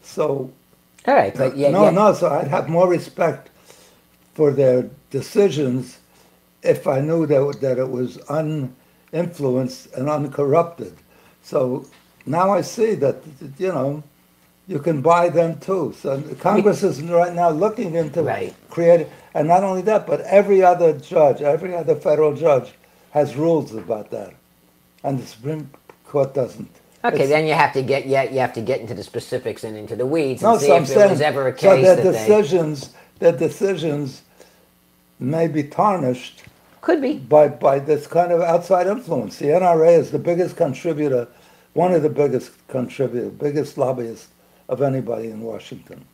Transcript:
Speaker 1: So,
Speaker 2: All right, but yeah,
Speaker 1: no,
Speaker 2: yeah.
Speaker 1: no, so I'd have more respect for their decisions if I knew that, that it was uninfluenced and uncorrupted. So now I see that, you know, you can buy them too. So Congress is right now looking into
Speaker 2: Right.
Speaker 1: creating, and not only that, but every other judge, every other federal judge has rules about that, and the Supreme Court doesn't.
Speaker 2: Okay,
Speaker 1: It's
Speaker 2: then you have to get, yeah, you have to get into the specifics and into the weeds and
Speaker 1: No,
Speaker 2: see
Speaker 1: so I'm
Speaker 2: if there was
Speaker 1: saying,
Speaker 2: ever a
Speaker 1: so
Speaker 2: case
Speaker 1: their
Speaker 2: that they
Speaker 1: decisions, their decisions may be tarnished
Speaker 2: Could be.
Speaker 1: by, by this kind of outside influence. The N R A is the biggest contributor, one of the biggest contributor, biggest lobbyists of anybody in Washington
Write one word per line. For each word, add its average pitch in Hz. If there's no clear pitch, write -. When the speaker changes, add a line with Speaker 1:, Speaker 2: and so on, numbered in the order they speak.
Speaker 1:
So, 139
Speaker 2:
All 269
right, 104
but 135
yeah, 143
Speaker 1:
no, 196
Speaker 2:
yeah. 190
Speaker 1:
no, 196
so 170
I'd 147
have 147
more 175
respect 170
for 147
their 127
decisions 135
if -
I 135
knew 160
that, 139
that 127
it 131
was 123
uninfluenced 147
and 131
uncorrupted. 143
So 131
now 180
I 190
see 214
that, 135
you 185
know, 147
you 160
can 151
buy 170
them 165
too. 170
So 139
Congress 202
is 147
right 175
now 170
looking 175
into 160
Speaker 2:
Right. 110
Speaker 1:
creating, 170
and 156
not 185
only 185
that, 214
but 147
every 196
other 175
judge, 151
every 160
other 160
federal 147
judge 139
has 143
rules 147
about 104
that, 101
and 139
the 107
Supreme 143
Court 135
doesn't. -
Speaker 2:
Okay, 156
Speaker 1:
It's 135
Speaker 2:
then 156
you 151
have 147
to 135
get, 135
yeah, 135
you 127
have 127
to 117
get 117
into 110
the 95
specifics -
and 110
into 107
the 113
weeds 139
and 220
Speaker 1:
No, 214
Speaker 2:
see 143
Speaker 1:
so 170
I'm 170
Speaker 2:
if 139
there 202
was -
Speaker 1:
saying, 151
Speaker 2:
ever 135
a 127
Speaker 1:
so 190
Speaker 2:
case 147
Speaker 1:
their 185
Speaker 2:
that -
they 185
Speaker 1:
decisions, 156
their 170
decisions 151
may 160
be 151
tarnished 151
Speaker 2:
Could 330
be. 269
Speaker 1:
by, 147
by 139
this 147
kind 175
of 170
outside 180
influence. 165
The 143
N 185
R 170
A 170
is 165
the 147
biggest 170
contributor, 143
one 175
of 156
the 151
biggest 135
contributor, 120
biggest 143
lobbyists 123
of 127
anybody 117
in 107
Washington -